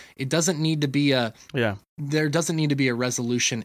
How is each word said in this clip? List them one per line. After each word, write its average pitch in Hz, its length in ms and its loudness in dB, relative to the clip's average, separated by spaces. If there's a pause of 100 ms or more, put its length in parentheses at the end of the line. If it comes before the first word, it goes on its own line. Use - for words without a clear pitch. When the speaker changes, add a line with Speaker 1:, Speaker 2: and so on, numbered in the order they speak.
(160)
Speaker 1:
It 135 120 -6
doesn't 160 300 0
need 156 220 0
to 147 80 0
be 143 240 2
a 120 200 2 (220)
Speaker 2:
Yeah. 113 220 0 (200)
Speaker 1:
there 151 320 0
doesn't 160 280 0
need 156 140 2
to 147 60 0
be 135 120 2
a 120 80 0
resolution 120 680 -2